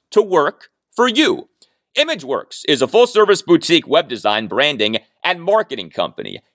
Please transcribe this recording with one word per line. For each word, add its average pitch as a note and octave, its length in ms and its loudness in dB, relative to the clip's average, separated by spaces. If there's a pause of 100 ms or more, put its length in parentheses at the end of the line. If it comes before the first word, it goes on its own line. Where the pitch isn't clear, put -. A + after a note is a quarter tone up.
(120)
to G#3+ 100 4
work F3+ 500 -2 (220)
for A#3+ 140 2
you. B3 400 0 (500)
Imageworks F#3 680 -4
is C#3 140 2
a C3 60 2
full-service G#3+ 560 2
boutique E3+ 440 2
web D#3 220 0
design, G#2+ 380 -2
branding, A2 500 -2 (260)
and F3 180 -2
marketing E3+ 480 -2
company. B1 520 -8 (140)